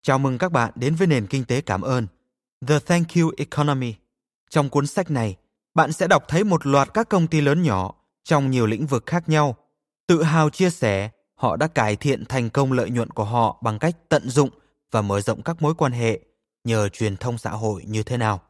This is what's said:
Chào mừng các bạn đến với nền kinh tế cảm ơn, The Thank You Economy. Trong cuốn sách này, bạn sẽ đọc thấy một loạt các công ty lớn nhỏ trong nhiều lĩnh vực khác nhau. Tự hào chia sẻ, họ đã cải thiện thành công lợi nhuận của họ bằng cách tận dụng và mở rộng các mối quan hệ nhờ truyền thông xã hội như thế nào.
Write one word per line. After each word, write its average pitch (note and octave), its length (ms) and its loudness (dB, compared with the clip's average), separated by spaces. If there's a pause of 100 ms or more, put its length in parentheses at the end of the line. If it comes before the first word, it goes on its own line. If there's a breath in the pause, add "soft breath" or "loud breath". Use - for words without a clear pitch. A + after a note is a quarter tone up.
Chào C3+ 160 2
mừng C3+ 200 -2
các F#3 140 -2
bạn A#2 220 0
đến C3+ 200 -2
với F#3 120 2
nền B2+ 200 2
kinh C3+ 180 -4
tế B2 160 -2
cảm F#2+ 220 -4
ơn, B2+ 240 -2 (600)
The D3 120 2
Thank E3+ 280 0 (100)
You D#3+ 200 2
Economy. C#3+ 580 -2 (560)
Trong C#3+ 180 0
cuốn C#3+ 180 0
sách F3+ 240 -4
này, A2+ 260 -2 (380)
bạn D#3+ 180 2
sẽ F3 140 -2
đọc E3+ 220 4
thấy F3 160 2
một F3 220 0
loạt C#3 280 2
các A3+ 140 0
công F3 180 2
ty D#3 140 0
lớn D3 220 2
nhỏ G2 320 0 (300)
trong C#3 260 2
nhiều B2 160 2
lĩnh A2+ 200 -2
vực C3+ 200 -2
khác E3+ 220 -2
nhau. D3+ 280 2 (500)
Tự E3 160 4
hào D#3 280 4
chia F3+ 200 0
sẻ, G#2 400 -2 (240)
họ G#2 220 -2
đã C#3+ 100 0
cải G#2+ 300 0
thiện C3 280 -4
thành A#2+ 260 -4
công C3+ 220 0
lợi A#2+ 180 0
nhuận A#2+ 200 -4
của A2 140 -4
họ A2+ 380 0
bằng G#2+ 160 -4
cách E3+ 180 -2 (120)
tận C#3+ 220 0
dụng C3 200 2 (400 soft breath)
và A2 120 0
mở G2+ 180 0
rộng G#2+ 220 -4
các E3+ 200 -6
mối D3+ 120 0
quan C#3+ 180 0
hệ A#2 280 -2 (440)
nhờ A2 240 0
truyền G2+ 280 -4
thông A#2+ 220 -6
xã G#2 120 -6
hội G#2+ 360 -4
như A2 160 -4
thế B2 140 -4
nào. G#2+ 340 0